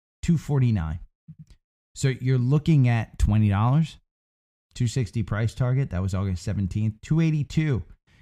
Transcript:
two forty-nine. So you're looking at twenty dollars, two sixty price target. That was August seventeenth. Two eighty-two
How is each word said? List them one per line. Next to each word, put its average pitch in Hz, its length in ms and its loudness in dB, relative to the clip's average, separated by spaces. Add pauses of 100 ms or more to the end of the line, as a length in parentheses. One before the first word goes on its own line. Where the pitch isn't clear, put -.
(220)
two 170 160 0
forty-nine. 110 600 0 (960)
So 135 140 -2
you're 127 280 0
looking 139 500 4
at 117 300 -2
twenty 107 320 4
dollars, 123 480 2 (800)
two 123 100 -2
sixty 117 380 -2
price 107 320 -4
target. 127 340 0
That 90 140 -4
was 95 100 -4
August 95 300 -4
seventeenth. 104 580 -4
Two 160 180 0
eighty-two 156 640 0 (400)